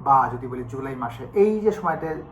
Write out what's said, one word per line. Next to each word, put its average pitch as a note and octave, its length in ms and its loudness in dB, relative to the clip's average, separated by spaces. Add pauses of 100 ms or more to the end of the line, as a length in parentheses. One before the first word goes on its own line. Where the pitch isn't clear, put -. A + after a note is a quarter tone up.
বা C3 320 4
যদি B2 140 -8
বলি B2 160 -8
জুলাই C3 320 -8
মাসে, B2 380 -8
এই G#3+ 260 4
যে G#3 120 2
সময়তে D#3+ 600 -2